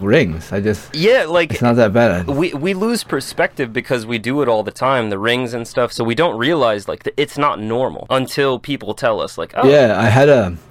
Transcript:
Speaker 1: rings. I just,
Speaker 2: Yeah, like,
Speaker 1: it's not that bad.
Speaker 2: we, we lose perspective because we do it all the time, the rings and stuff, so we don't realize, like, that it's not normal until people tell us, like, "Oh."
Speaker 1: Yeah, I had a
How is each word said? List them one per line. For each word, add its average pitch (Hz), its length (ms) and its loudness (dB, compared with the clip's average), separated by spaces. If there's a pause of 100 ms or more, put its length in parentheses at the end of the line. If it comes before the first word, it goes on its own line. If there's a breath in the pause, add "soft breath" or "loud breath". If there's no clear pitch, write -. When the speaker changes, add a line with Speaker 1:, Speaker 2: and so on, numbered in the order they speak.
Speaker 1:
rings. 98 500 0
I 98 100 -2
just, 104 340 -4
Speaker 2:
Yeah, 202 340 2
like, 170 220 0
Speaker 1:
it's - 100 -4
not 120 140 4
that 110 180 4
bad. 95 340 2
Speaker 2:
we, 143 260 -2
we 156 200 -2
lose 220 300 -2
perspective 139 680 -4
because 117 360 -4
we 117 100 -4
do 123 240 -2
it 131 80 2
all 107 140 2
the 101 80 -6
time, 123 400 0
the 98 80 -4
rings 117 340 -2
and 117 140 -8
stuff, 123 260 -2
so 120 100 -4
we 117 120 -2
don't 151 220 0
realize, 117 500 0
like, 82 160 -8
that 117 140 -6
it's 143 200 -4
not 139 220 0
normal 110 500 -4
until 131 480 0
people 110 380 -8
tell 110 260 0
us, - 160 -8
like, 82 180 -8
"Oh." 131 140 4
Speaker 1:
Yeah, 123 300 4
I 113 100 2
had 135 200 6
a 107 240 4 (180)